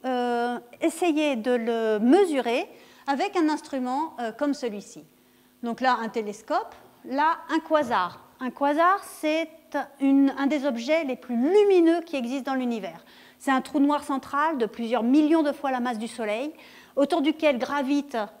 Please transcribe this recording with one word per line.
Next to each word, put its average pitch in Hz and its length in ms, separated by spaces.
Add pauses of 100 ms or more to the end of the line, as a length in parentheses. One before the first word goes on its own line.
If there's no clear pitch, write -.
euh, 240 540 (240)
essayer 311 540
de 240 160
le 226 460
mesurer 277 680 (380)
avec 349 300
un 311 120
instrument, 285 720
euh, 226 120
comme 285 200
celui-ci. 202 500 (600)
Donc 233 180
là, 247 220
un 226 80
télescope, 233 640 (320)
là, 302 320 (100)
un 311 120
quasar. 240 600 (180)
Un 254 120
quasar, 330 520
c'est 311 460 (520)
une, 277 380
un 277 80
des 277 180
objets 285 400
les 254 120
plus 240 200
lumineux 349 680
qui 339 140
existent 262 360
dans 262 60
l'univers. 226 460 (340)
C'est - 120
un 262 100
trou - 180
noir 285 260
central 285 540
de 226 80
plusieurs 226 360
millions 302 400
de 285 100
fois 277 180
la 254 100
masse 240 180
du 226 80
Soleil, 226 460 (440)
autour 285 240
duquel 302 380
gravite 277 580 (240)